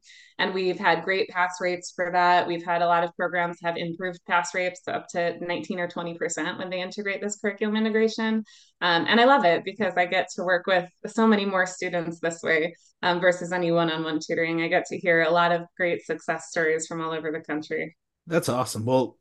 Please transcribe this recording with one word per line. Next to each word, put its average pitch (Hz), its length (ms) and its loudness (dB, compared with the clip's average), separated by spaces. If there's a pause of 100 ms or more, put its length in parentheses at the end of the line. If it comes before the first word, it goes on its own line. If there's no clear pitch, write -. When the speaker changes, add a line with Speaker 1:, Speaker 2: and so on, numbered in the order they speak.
(400)
Speaker 1:
And 190 140 0
we've 185 260 -2
had 170 240 2
great 190 240 0
pass 180 320 0
rates 180 340 -4
for 175 200 -4
that. 175 340 6
We've 170 160 -4
had 170 180 0
a 175 60 2
lot 170 160 4
of 170 140 -4
programs 175 440 -2
have 170 140 -2
improved 175 500 -6
pass 175 300 0
rates - 320 -4
up - 220 -6
to 170 320 -2
nineteen 175 380 -4
or 175 100 -2
twenty 170 280 -8
percent 165 420 -4
when 185 100 -8
they 185 100 -4
integrate 196 420 -6
this 208 180 -6
curriculum 208 360 -2
integration. 220 720 0 (340)
Um, 170 300 2
and 214 100 4
I 240 60 8
love 269 180 6
it 165 220 4
because 196 320 -2
I 180 80 4
get 233 300 0
to 190 80 -6
work 175 240 2
with 175 200 2 (200)
so 220 180 2
many 208 180 6
more 190 220 0
students 170 540 -6
this 170 240 -4
way, 160 320 0 (260)
um, 180 180 2
versus 175 320 2
any 175 200 0
one-on-one 160 480 0
tutoring. 165 420 -2
I 170 60 -2
get 170 180 2
to 180 140 -8
hear 170 240 4
a 160 80 2
lot 170 200 4
of 170 120 0 (120)
great 170 300 -2
success 165 460 -6
stories 160 340 0
from 165 160 -8
all 160 120 -6
over 156 180 -6
the 160 80 -6
country. 156 580 -8 (300)
Speaker 2:
That's 165 220 0
awesome. 117 360 -2
Well, 127 360 2